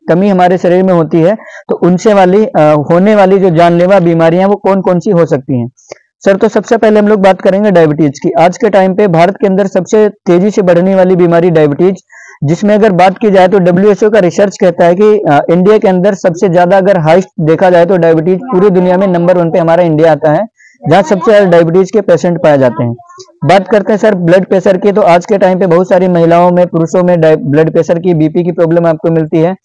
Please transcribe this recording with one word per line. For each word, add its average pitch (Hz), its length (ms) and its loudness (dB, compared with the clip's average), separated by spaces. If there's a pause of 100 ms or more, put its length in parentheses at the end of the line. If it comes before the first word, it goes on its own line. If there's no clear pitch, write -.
कमी 180 200 0
हमारे 180 300 0
शरीर 180 240 0
में 185 120 0
होती 165 260 0
है 180 140 2 (340)
तो - 80 -4
उनसे 180 380 0
वाली, 196 300 2
अ, 151 300 0 (180)
होने 190 220 2
वाली 196 240 2
जो 185 120 2
जानलेवा 175 500 2
बीमारियां 170 480 0
वो 202 80 0
कौन 196 240 -2
कौन 180 180 -2
सी 214 120 -4
हो 170 160 0
सकती 131 340 -4
हैं। 117 80 -8 (560)
सर, 196 120 2
तो 214 120 0
सबसे 226 280 -2
पहले 214 240 2
हम 208 80 0
लोग 208 120 0
बात 190 200 2
करेंगे 208 300 0
डायबिटीज 156 480 0
की। 170 200 -4
आज 175 200 0
के 202 120 -2
टाइम 190 240 0
पे 208 140 0
भारत 175 320 0
के 214 60 -2
अंदर 196 200 -2
सबसे 208 420 -2
तेजी 190 420 -2
से 208 120 -2
बढ़ने 180 320 0
वाली 185 220 2
बीमारी 170 340 0
डायबिटीज, 160 440 0 (500)
जिसमें 202 300 0
अगर 208 180 0
बात 185 260 0
की 214 120 0
जाए 185 180 2
तो 202 100 0
डब्ल्यूएचओ 190 520 0
का 220 80 2
रिसर्च 190 420 -2
कहता 180 240 0
है 170 100 2
कि, 208 360 0
अ, 143 200 2
इंडिया 185 280 2
के 208 100 0
अंदर 185 260 0
सबसे 185 340 -4
ज्यादा 175 280 2
अगर 185 240 0
हाईएस्ट 165 280 0 (120)
देखा 160 300 0
जाए 175 160 2
तो 190 100 0
डायबिटीज 165 480 0
पूरी 208 260 0
दुनिया 180 260 0
में 196 100 0
नंबर 180 320 0
वन 170 120 -2
पे 185 80 -2
हमारा 165 240 0
इंडिया 160 300 2
आता 151 180 -2
है, 175 160 -2 (440)
जहाँ 185 120 2
सबसे 202 280 -2
ज्यादा 208 200 2
diabetes 170 400 2
के 214 100 0
patient 175 420 -2
पाए 151 160 2
जाते 127 260 -2
हैं। 117 100 -4 (500)
बात 190 240 0
करते 208 240 -2
हैं 208 60 -2
सर 208 160 0
blood 175 340 0
pressure 190 280 0
की, 202 160 -2
तो 196 100 0
आज 175 240 0
के 202 120 -2
time 185 200 0
पे 190 80 -2
बहुत 180 220 0
सारी 185 200 0
महिलाओं 170 420 2
में, 175 160 0
पुरुषों 175 360 -2
में 180 180 0
डाय-, 156 220 2
blood 156 300 -2
pressure 165 260 -2
की, 180 160 -2
बीपी 156 300 -2
की 175 80 -4
problem 170 340 -2
आपको 165 240 -2
मिलती 160 280 -2
है। 175 260 -2